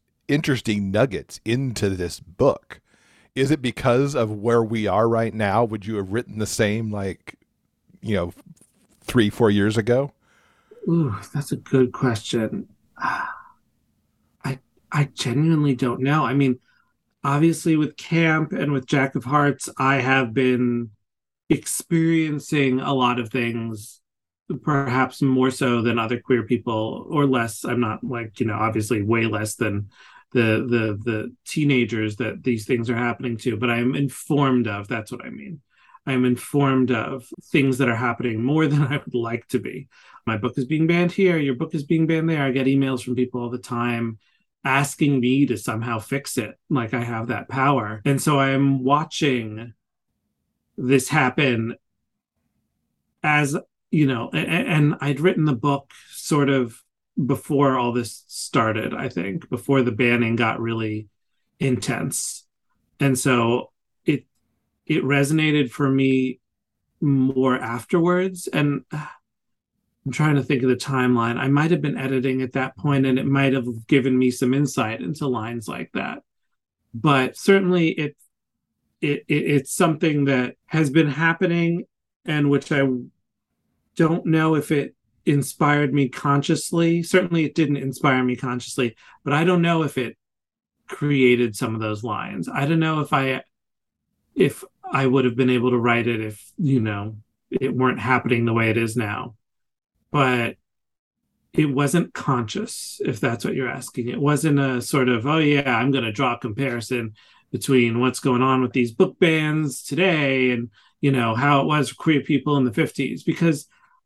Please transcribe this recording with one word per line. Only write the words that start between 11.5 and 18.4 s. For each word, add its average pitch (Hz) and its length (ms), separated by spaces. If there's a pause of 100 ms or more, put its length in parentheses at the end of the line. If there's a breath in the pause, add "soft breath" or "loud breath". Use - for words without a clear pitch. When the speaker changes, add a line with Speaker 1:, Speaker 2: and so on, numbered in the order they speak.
Speaker 2:
a 135 40
good 131 360
question. - 760 (140)
<sighs> - 160
I, - 1600 (320)
I 147 140 (100)
genuinely 147 600
don't 123 260
know. 143 240
I 120 100
mean, 135 240 (640)
obviously 160 520
with 151 200
camp 160 560